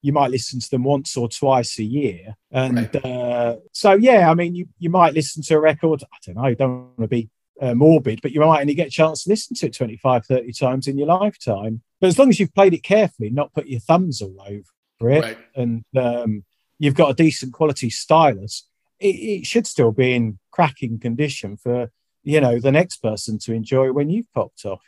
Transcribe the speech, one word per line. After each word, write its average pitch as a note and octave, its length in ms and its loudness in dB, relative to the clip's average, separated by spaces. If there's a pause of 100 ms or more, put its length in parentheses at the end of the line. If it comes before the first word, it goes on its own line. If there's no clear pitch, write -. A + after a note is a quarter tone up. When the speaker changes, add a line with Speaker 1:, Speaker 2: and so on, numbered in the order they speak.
Speaker 1:
you C#3 100 0
might C#3 200 2
listen B2+ 260 -6
to - 120 -10
them B2 120 -2
once C3+ 340 -2
or A#2+ 120 -2
twice C3 500 0
a A2 60 -4
year. G#2+ 500 -6 (160)
And, C3 260 -2
Speaker 2:
Right. - 280 -4
Speaker 1:
uh, A#2+ 520 -4 (140)
so, G3 220 2
yeah, G#3 360 6
I E3 60 4
mean, F3 220 -2
you, F3+ 100 -10 (140)
you E3+ 100 -4
might E3+ 240 4
listen D3+ 300 -4
to D#3+ 100 0
a D3+ 60 4
record, D#3 420 0 (100)
I - 40 -20 (100)
don't F#2+ 160 -8
know, C3 120 0
don't B2+ 440 -4
wanna A2+ 80 -2
be, A2+ 220 -4 (320)
uh, B2+ 140 -2
morbid, D3 480 4
but C3 100 -6
you D3 80 -2
might D#3 220 4
only D3 100 0
get D#3 140 -2
a C3+ 40 -14
chance D#3 340 0
to E3 40 -6
listen A3 260 -2
to E3 120 -6
it A#2 80 -6
twenty-five, A#2+ 500 -2
thirty B2+ 260 -2
times C3+ 380 -4
in C#3 80 -4
your C#3+ 120 -2
lifetime. A2+ 720 -2 (180)
But F#3 60 2
as F3+ 120 2
long C4+ 120 6
as G3+ 100 2
you've F#3 140 0
played G3 180 6
it D#3+ 100 -6
carefully, G3 460 0
not C#3 240 -4
put - 140 -6
your B2 140 -8
thumbs E3 420 0
all F#2+ 180 -14
over G2+ 720 -8
it, D3+ 120 4
Speaker 2:
Right. A2+ 160 -10 (160)
Speaker 1:
and, A#2 300 -6 (100)
um, A#2+ 500 -4 (340)
you've C#3+ 160 0
got D3 160 4
a B2 40 -2
decent D3 380 0
quality C#3 380 -2
stylus, B2+ 760 0 (320)
it, G3+ 100 0
it F#3+ 380 -4
should A#3 200 0
still A#2 260 2
be B2+ 220 0
in A2+ 240 -2 (120)
cracking C3 480 -2
condition A#2+ 600 -6
for, B2 320 -6 (320)
you D3 180 0
know, A#2+ 180 2
the C3+ 140 2
next F3 260 2
person A2 420 -6
to A2+ 120 -8
enjoy C3 400 0
when C#3+ 160 -2
you've A3 240 -4
popped - 320 -6
off, G2 240 -10